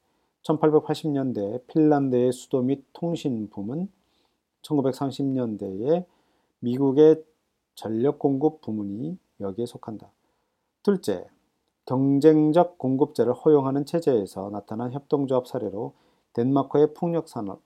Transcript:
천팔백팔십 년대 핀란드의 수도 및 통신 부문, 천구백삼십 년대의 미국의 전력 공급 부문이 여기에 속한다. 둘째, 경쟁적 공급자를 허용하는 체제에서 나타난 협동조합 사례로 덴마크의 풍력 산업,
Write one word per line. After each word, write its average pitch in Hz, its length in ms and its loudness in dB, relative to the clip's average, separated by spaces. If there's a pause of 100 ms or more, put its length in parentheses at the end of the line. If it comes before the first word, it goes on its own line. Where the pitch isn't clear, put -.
(420)
천팔백팔십 156 680 0
년대 123 600 -4
핀란드의 139 640 2
수도 127 280 -4
및 135 320 -4
통신 143 560 -6
부문, 131 400 -8 (720)
천구백삼십 135 640 -2
년대의 120 800 -2 (540)
미국의 139 680 4 (520)
전력 120 420 -2
공급 147 420 0
부문이 107 560 -8 (240)
여기에 101 240 -6
속한다. 120 460 -14 (720)
둘째, 139 420 -2 (600)
경쟁적 139 920 4
공급자를 131 560 0
허용하는 143 540 2
체제에서 104 640 -2
나타난 110 420 -8
협동조합 135 540 -2
사례로 110 480 -8 (400)
덴마크의 139 600 2
풍력 170 340 -4
산업, 104 380 -10